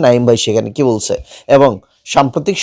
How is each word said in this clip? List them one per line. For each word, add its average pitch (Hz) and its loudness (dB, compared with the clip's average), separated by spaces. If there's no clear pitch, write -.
নাইম 123 2
ভাই 117 2
সেখানে 110 -2
কি 147 -2
বলছে 107 -4
এবং 139 4
সাম্প্রতিক 151 -2